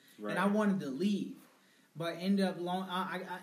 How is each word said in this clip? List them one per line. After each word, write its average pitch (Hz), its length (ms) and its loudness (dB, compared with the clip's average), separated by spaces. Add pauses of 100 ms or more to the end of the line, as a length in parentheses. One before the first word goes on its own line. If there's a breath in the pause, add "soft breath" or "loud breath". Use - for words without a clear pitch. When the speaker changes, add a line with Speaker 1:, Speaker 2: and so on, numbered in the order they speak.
(180 soft breath)
Speaker 1:
Right. - 120 -6
Speaker 2:
And - 80 -2
I 190 80 4
wanted 202 340 4
to 147 80 -4
leave. 180 460 0 (600 soft breath)
But 165 180 -2
I - 0 -
ended 190 320 4
up, 170 140 0
long, 185 280 -2
I, 202 60 -4
I, 190 220 -2
I, 185 260 -8